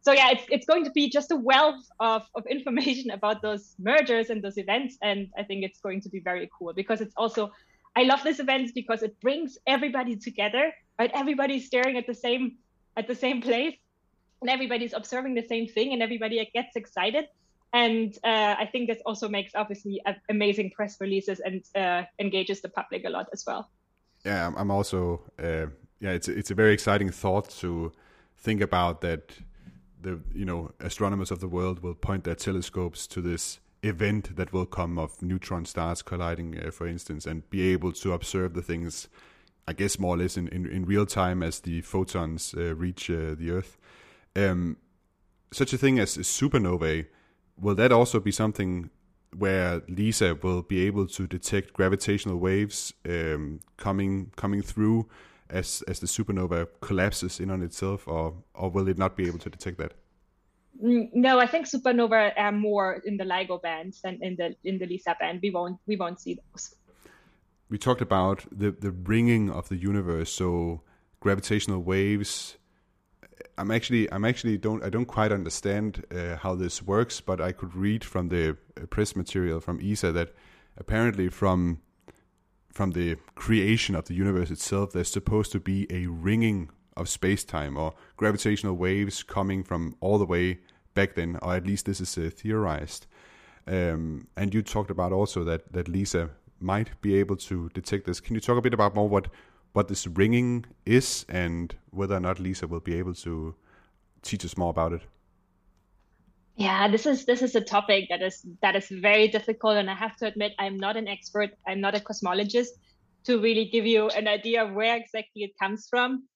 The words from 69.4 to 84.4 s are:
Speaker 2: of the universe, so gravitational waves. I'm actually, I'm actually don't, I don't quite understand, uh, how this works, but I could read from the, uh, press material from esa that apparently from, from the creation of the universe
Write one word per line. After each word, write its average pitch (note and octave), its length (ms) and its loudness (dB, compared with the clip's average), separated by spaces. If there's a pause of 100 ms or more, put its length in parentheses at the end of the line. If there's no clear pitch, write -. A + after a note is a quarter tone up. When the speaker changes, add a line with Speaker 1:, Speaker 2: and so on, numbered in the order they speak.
Speaker 2:
of - 180 -6
the F#2 80 -2
universe, F2+ 540 0
so E2+ 500 0 (380)
gravitational G2 640 0
waves. G2 720 0 (1000)
I'm G2 140 -2
actually, A2+ 400 2
I'm G2 140 -2
actually A#2 320 2
don't, G#2+ 260 -2
I G2 60 -4
don't A#2 160 0
quite G#2+ 260 2
understand, G2+ 720 -2 (100)
uh, E2+ 220 -4
how F#2 180 -2
this F2+ 260 -4
works, G#2 400 0
but F#2 180 -2
I F2+ 120 0
could F2+ 240 -10
read G#2 280 0
from F2+ 260 -2
the, D#2+ 280 2 (180)
uh, - 120 -12
press - 280 -2
material F2+ 440 -2
from F2 200 -6
esa G2 320 0
that E2+ 220 -2 (440)
apparently G#2+ 520 2
from, F2+ 500 2 (920)
from F#2+ 200 0
the E2+ 260 0 (180)
creation G#2+ 600 2
of D#2 100 -4
the E2+ 100 -6
universe F#2 340 2